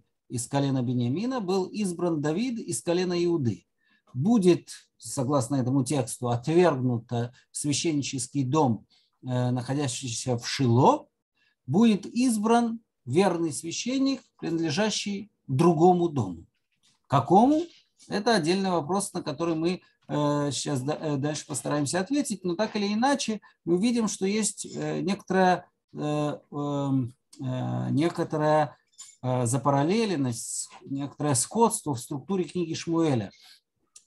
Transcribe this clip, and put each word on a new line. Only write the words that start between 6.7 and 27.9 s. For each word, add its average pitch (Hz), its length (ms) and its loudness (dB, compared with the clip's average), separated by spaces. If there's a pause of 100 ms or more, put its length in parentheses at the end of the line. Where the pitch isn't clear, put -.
э, 120 220 -4 (180)
священнический 143 960 -2
дом, 127 400 2 (360)
э, 123 300 -2
находящийся 127 840 -4
в 117 100 -10
Шило, 139 640 4 (580)
будет 202 380 4
избран 233 760 0 (260)
верный 165 460 2
священник, 254 680 -4 (180)
принадлежащий 170 920 -2 (160)
другому 170 640 6
дому. 95 360 -4 (600)
Какому? 220 560 4 (440)
Это 208 280 0
отдельный 190 360 0
вопрос, 180 420 -2
на 175 80 -6
который 165 340 -4
мы, 170 260 -2 (260)
э, 147 440 0
сейчас 139 300 -4
да-, 143 180 -4
э, 147 180 -2
дальше 147 300 -4
постараемся 147 520 -2
ответить, 226 440 -2
но 175 120 -2
так 214 200 -2
или 208 180 -2
иначе 220 480 0 (220)
мы 170 140 2
видим, 233 300 2
что - 180 -4
есть, 208 400 -2
э, 151 360 -6
некоторая, 185 640 2 (280)
э, 147 460 -4 (120)
эм, 143 600 -2 (300)
э, 123 460 -4
некоторая, 156 880 0 (460)